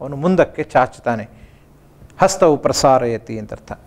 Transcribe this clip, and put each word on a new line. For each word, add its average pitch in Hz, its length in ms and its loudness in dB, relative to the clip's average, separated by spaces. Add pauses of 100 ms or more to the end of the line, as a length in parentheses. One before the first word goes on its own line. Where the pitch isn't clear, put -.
ಅವನು 139 160 -12
ಮುಂದಕ್ಕೆ 165 460 0
ಚಾಚುತ್ತಾನೆ. 123 680 -2 (920)
ಹಸ್ತವು 185 360 4
ಪ್ರಸಾರಯತಿ 123 800 0
ಅಂತ 104 140 -14
ಅರ್ಥ, - 200 -16 (140)